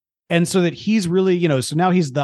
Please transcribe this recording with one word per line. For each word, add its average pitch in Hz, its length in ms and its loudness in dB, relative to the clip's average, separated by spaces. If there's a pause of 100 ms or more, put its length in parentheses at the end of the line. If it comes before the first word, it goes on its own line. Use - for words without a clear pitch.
(300)
And 170 180 2
so 190 140 0
that 170 120 0
he's 202 340 -2
really, 185 280 2
you 170 120 0
know, 139 140 2
so 151 140 -6
now 180 160 2
he's 175 200 0
the 143 120 -2